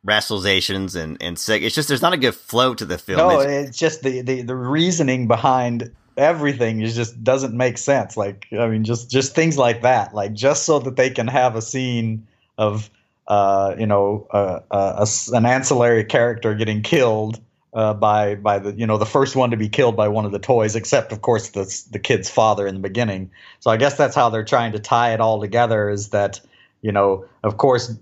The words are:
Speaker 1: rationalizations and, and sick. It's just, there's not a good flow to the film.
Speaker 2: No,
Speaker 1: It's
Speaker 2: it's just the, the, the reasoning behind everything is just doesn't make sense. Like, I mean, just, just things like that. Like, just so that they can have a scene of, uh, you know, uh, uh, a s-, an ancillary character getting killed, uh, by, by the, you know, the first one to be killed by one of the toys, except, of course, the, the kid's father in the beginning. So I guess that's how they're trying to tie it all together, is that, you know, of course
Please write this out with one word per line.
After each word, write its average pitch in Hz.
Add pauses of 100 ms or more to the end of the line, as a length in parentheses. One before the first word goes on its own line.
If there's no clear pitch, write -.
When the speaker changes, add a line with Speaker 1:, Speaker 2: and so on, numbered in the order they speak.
Speaker 1:
rationalizations 95
and, 80
and 85
sick. -
It's 110
just, 151
there's 135
not 175
a 180
good 127
flow 123
to 110
the 85
film. 95
Speaker 2:
No, 165
Speaker 1:
It's 143
Speaker 2:
it's -
just 160
the, 131
the, 127
the 123
reasoning 135
behind 120 (240)
everything 131
is 113
just 117
doesn't 127
make 123
sense. 135
Like, 101
I 113
mean, 110
just, 117
just 131
things 160
like 120
that. 113
Like, 104
just 131
so 151
that 127
they 131
can 120
have 127
a 110
scene 113 (320)
of, 107 (360)
uh, 98
you 110
know, 101
uh, 98 (100)
uh, 98
a 104
s-, -
an 117
ancillary 120
character 117
getting 107
killed, 110 (340)
uh, 107
by, 104
by 101
the, 101
you 113
know, 107
the 104
first 135
one 127
to 113
be 107
killed 117
by 107
one 107
of 98
the 101
toys, 110
except, 113
of 107
course, 110
the, 98
the 101
kid's 98
father 104
in 98
the 95
beginning. 95 (300)
So 123
I 110
guess 139
that's 135
how 123
they're 110
trying 117
to 107
tie 117
it 110
all 110
together, 107
is 104
that, 101 (440)
you 107
know, 98 (180)
of 104
course 120